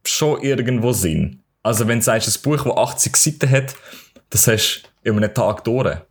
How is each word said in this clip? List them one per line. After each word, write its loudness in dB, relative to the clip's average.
schon 0
irgendwo 0
Sinn. -2
Also 0
wenn 0
du 0
sagst, 0
ein -4
Buch, 0
das -2
achtzig -2
Seiten 0
hat, 2
das 2
hast 0
du 2
in 2
einem 0
Tag 0
durch. 0